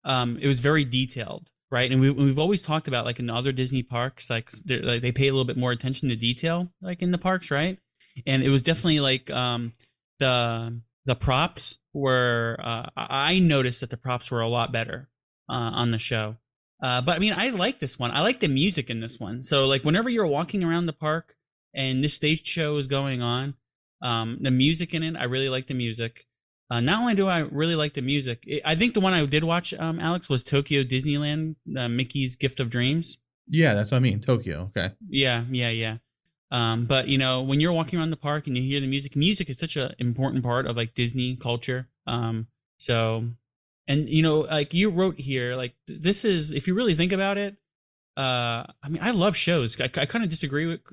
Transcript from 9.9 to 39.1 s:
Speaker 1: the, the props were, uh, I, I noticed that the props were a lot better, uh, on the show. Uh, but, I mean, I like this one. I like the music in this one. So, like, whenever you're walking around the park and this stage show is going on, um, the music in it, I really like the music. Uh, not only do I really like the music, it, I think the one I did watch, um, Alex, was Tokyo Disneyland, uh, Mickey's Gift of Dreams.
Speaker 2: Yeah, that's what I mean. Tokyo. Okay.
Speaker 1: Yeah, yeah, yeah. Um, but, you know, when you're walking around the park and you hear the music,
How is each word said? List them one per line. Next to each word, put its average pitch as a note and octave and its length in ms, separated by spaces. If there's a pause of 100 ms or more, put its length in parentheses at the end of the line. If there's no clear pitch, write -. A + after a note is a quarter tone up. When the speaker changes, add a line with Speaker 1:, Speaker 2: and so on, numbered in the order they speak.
Speaker 1:
the, A#2 600 (260)
the B2+ 100
props - 640 (160)
were, B2 680
uh, A#2 240 (100)
I, C#3 380
I F#3+ 40
noticed C#3 420
that B2+ 100
the B2 60
props B2 340
were A#2+ 120
a A2+ 60
lot A#2+ 220
better, A#2 380 (400)
uh, C3+ 60
on A#2 360
the A2+ 80
show. A2 380 (460)
Uh, B2+ 200
but, E3 140
I - 20
mean, G#3 160
I A3+ 160
like G#3+ 280
this - 200
one. B2 120
I C#3 100
like B3 200
the F#3+ 80
music C#3+ 400
in A2+ 120
this A2+ 200
one. A#2 220
So, C3+ 240
like, C3+ 180
whenever F#3+ 240
you're A3+ 180
walking E3 380
around E3+ 220
the D#3 80
park D#3 420 (380)
and C3 280
this D3 120
stage D#3 320
show D3+ 320
is C#3 80
going C3+ 340
on, B2+ 340 (460)
um, A#2 400
the C3+ 100
music D#3+ 440
in D#3+ 80
it, D#3+ 120
I - 100
really C3 260
like C3 160
the C3+ 80
music. A#2 520 (440)
Uh, A#2+ 100
not E3+ 200
only A#3+ 140
do G3 140
I F3 120
really D#3 340
like D3+ 200
the C#3+ 60
music, C3 460
it, C#3+ 180
I D#3 120
think A#3 180
the G#3 60
one F#3+ 120
I D#3 140
did D3+ 180
watch, E3+ 300
um, E3 260
Alex, F3 300
was C3 120
Tokyo C#3 400
Disneyland, D3 720 (200)
uh, B2 120
Mickey's B2+ 460
Gift - 260
of A#2+ 100
Dreams. C3 480 (280)
Speaker 2:
Yeah, D3+ 280
that's G#2 160
what C3 80
I - 20
mean. A2 200
Tokyo. F#2+ 540
Okay. F#2 200 (120)
Speaker 1:
Yeah, C3 440
yeah, B2 200
yeah. A2+ 260 (540)
Um, A#2 360
but, C3 220
you C3+ 100
know, C3 240
when C#3 180
you're E3+ 140
walking E3 240
around D#3+ 120
the D#3 60
park D3 300
and C3 100
you B2+ 60
hear C#3 180
the C3+ 60
music, C#3 300